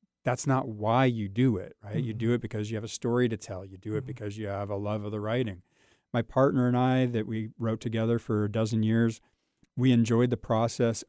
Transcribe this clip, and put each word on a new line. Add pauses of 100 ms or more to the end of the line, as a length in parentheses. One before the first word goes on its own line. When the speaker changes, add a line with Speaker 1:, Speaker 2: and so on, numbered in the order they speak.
(240)
Speaker 1:
that's
not
why
you
do
it,
right?
You
Speaker 2:
Mm-hmm.
Speaker 1:
do
it
because
you
have
a
story
to
tell.
You
do
it
Speaker 2:
Mm-hmm.
Speaker 1:
because
you
have
a
love
of
the
writing. (520)
My
partner
and
I
that
we
wrote
together
for
a
dozen
years, (560)
we
enjoyed
the
process